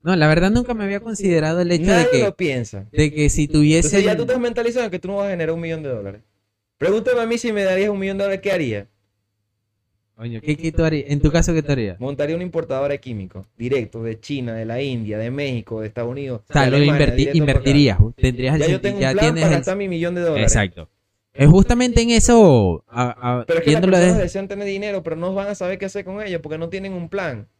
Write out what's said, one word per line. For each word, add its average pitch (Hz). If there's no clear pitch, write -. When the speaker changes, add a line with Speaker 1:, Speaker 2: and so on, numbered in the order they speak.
Speaker 1:
No, 175
la 156
verdad 170
nunca 240
me 220
había 202
considerado 180
el 175
hecho 170
Speaker 2:
Nadie 180
Speaker 1:
de -
que, 127
Speaker 2:
lo 196
piensa. 120
Speaker 1:
de 151
que 151
si 147
tuviese 156
Speaker 2:
Entonces 196
ya 190
Speaker 1:
el 180
Speaker 2:
tú 233
estás 247
mentalizado 240
en 214
que 180
tú -
no 196
vas 202
a -
generar 165
un 165
millón 160
de 147
dólares. 104
Pregúntame 220
a 226
mí 233
si 233
me 202
darías 190
un 202
millón 196
de 196
dólares, 196
¿qué 202
haría? 110
Speaker 1:
Coño, 113
¿qué, 151
qué 165
tú 165
harías? 156
En 143
tu 147
caso, 165
¿qué 160
tú 143
harías? 104
Speaker 2:
Montaría 143
una 175
importadora 160
de 139
químicos, 98
directo, 120
de 113
China, 127
de 113
la 117
India, 113
de 113
México, 127
de 110
Estados 117
Unidos, 131
Speaker 1:
O -
sea, 143
Speaker 2:
de 131
Speaker 1:
lo 139
Speaker 2:
Alemania, 147
Speaker 1:
inverti-, -
Speaker 2:
directo 147
para 139
acá. 127
Speaker 1:
invertirías, 135
tendrías 127
el 156
Speaker 2:
Ya 151
yo 165
Speaker 1:
sentido, 190
Speaker 2:
tengo 202
un -
Speaker 1:
ya -
Speaker 2:
plan -
Speaker 1:
tienes -
Speaker 2:
para -
Speaker 1:
el -
Speaker 2:
gastar 190
mi 202
millón 175
de 180
dólares. 156
Speaker 1:
Exacto. 98
Es 139
justamente 233
en 233
eso, 160
a, 123
a, 117
Speaker 2:
Pero 165
es 165
que 143
las 156
Speaker 1:
viéndolo 185
Speaker 2:
personas 180
Speaker 1:
de 196
Speaker 2:
desean 196
tener 202
dinero, 196
pero 160
no 175
van 196
a 202
saber 185
qué 190
hacer 196
con 190
ella 180
porque 151
no 165
tienen 190
un 175
plan. 156